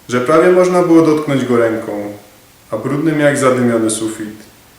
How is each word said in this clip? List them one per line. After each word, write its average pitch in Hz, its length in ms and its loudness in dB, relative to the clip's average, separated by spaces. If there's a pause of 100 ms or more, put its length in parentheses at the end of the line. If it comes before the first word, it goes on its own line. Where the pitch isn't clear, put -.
że 123 120 -2
prawie 160 300 2
można 180 320 2
było 165 200 4
dotknąć 147 420 0
go 120 120 0
ręką, 110 360 -2 (760)
a 113 60 -6
brudnym 147 440 -4
jak 139 180 0
zadymiony 120 520 0
sufit. 107 440 -8 (440)